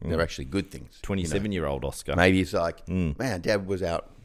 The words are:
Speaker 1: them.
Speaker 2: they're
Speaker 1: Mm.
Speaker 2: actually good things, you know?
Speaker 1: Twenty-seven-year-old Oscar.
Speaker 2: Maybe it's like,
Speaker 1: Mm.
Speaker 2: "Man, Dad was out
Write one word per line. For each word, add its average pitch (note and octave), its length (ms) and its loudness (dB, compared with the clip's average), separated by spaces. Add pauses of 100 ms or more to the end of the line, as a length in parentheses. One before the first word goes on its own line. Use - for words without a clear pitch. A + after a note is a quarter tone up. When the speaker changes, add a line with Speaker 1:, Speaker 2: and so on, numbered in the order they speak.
Speaker 1:
them. D#2+ 80 -6
Speaker 2:
they're E2 100 0
Speaker 1:
Mm. E2+ 40 4
Speaker 2:
actually - 220 -4
good F2+ 260 -2
things, - 200 -14
you - 60 -20
know? - 60 -20
Speaker 1:
Twenty-seven-year-old F2 840 -2
Oscar. C#2 320 -4
Speaker 2:
Maybe F#2 240 8
it's E2+ 100 -2
like, E2+ 360 -2
Speaker 1:
Mm. F2 300 0
Speaker 2:
"Man, A2+ 220 -2
Dad G2 260 0
was F#2+ 160 -2
out E2+ 300 -2 (140)